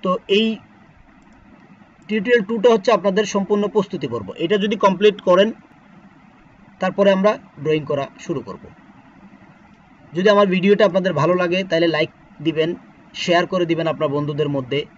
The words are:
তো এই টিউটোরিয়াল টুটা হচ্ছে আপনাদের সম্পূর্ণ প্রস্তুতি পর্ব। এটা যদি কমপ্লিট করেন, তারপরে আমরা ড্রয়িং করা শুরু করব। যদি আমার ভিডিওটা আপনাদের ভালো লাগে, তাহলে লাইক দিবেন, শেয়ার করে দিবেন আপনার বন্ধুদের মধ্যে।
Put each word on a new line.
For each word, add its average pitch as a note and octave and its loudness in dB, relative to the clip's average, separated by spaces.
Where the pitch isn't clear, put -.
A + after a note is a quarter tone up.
তো F#3 -2
এই A3 0
টিউটোরিয়াল A3 0
টুটা A3+ 2
হচ্ছে A3 2
আপনাদের G3 2
সম্পূর্ণ G#3 -2
প্রস্তুতি F#3+ -4
পর্ব। G#2+ -8
এটা F3 -2
যদি G3+ -2
কমপ্লিট F#3+ 2
করেন, F#3+ 2
তারপরে G3 2
আমরা G3 2
ড্রয়িং D#3 -2
করা C#3+ -4
শুরু C#3+ -6
করব। F#2+ -18
যদি F#3 2
আমার G3+ 4
ভিডিওটা G3 2
আপনাদের F#3 0
ভালো D#3 2
লাগে, F3+ -2
তাহলে E3+ 0
লাইক D#3 -2
দিবেন, D#3+ -2
শেয়ার F3 0
করে F3+ -2
দিবেন D#3+ -2
আপনার D3+ -2
বন্ধুদের D3 -4
মধ্যে। C#3 -4